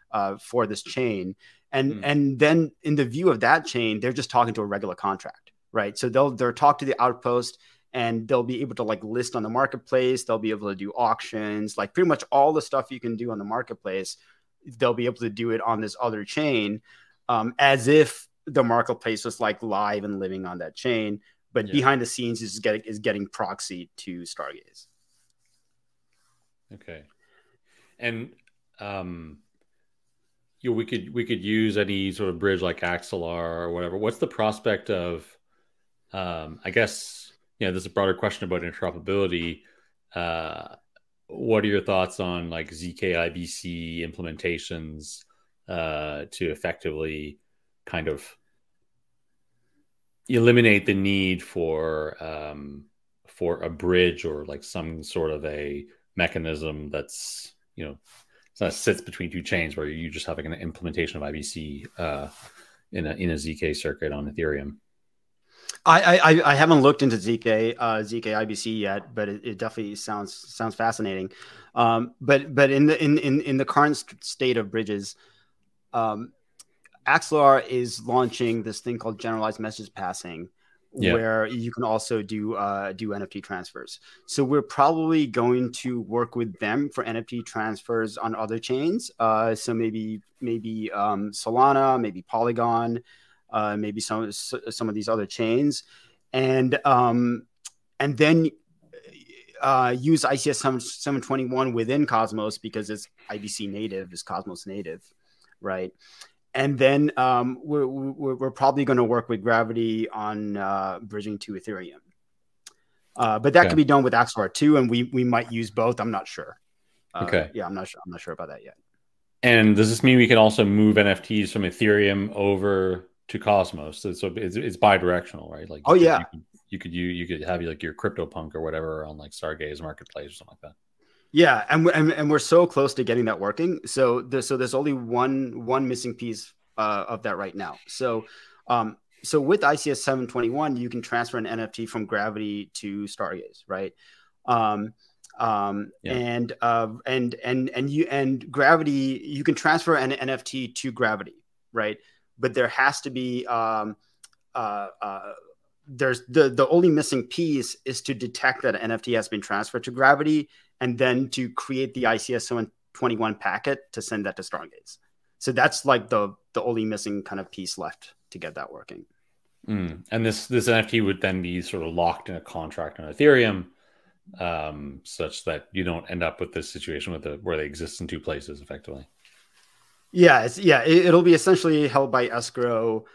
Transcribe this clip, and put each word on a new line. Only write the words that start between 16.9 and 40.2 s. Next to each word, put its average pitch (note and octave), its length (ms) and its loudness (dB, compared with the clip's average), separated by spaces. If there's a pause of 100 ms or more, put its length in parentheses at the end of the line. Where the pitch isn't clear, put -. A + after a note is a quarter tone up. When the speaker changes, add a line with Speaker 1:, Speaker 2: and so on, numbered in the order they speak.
Speaker 1:
um, A#2 300 0
as C#3 300 4
if D3+ 400 4 (180)
the C#3+ 180 0
marketplace A#2 600 0
was, A#2 140 -8
like, G#2+ 240 -2
live G#2 400 -2
and G2+ 160 -6
living F#2+ 260 -6
on F2+ 140 -10
that E2 160 -12
chain, G#2+ 460 -4 (300)
but A2+ 140 0
Speaker 2:
Yeah. G2 80 -8
Speaker 1:
behind C3+ 280 2
the A#2+ 40 -2
scenes A#2 380 -6
is G#2 160 -10
getting, A2 220 -2
is G#2+ 180 -10
getting G#2 280 -2
proxy F#2 640 -8 (140)
to F2+ 180 -12
Stargaze. - 640 -14 (1900)
Speaker 2:
Okay. E2 300 -20 (920)
And, A#2 380 -8 (440)
um, F2+ 600 -10 (1200)
you B2 120 -4
know, A2+ 40 0
we A2+ 100 -4
could, A2 280 -8
we A#2+ 100 -4
could A#2 180 -4
use G#2+ 360 0
any G2 340 -2
sort F#2+ 180 -4
of F2 100 -6
bridge F#2+ 220 2
like F2 200 -4
Axelar E2+ 800 -4
or E2+ 100 -6
whatever. F2 260 -6
What's A2 200 -2
the A#2+ 100 -2
prospect G#2+ 640 -2
of, F2 360 -4 (880)
um, E2+ 540 -8
I G2 60 -6
guess, - 600 -2 (280)
you G#2 80 0
know, F#2 60 0
this F#2 100 -6
is F2+ 40 -12
a F2+ 60 -14
broader F#2+ 220 2
question - 300 -4
about F2 180 -4
interoperability. F2 960 -4 (520)
Uh, E2 600 -6 (520)